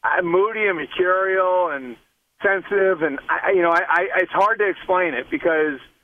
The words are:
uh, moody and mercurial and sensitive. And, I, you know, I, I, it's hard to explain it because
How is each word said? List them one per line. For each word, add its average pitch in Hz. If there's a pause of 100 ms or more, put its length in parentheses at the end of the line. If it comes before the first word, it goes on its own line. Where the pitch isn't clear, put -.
uh, 156
moody 202
and 190
mercurial 185
and 131 (460)
sensitive. 190
And, 143 (100)
I, 170
you 185
know, 170
I, 170
I, 175
it's 180
hard 202
to 208
explain 180
it 123
because 156 (260)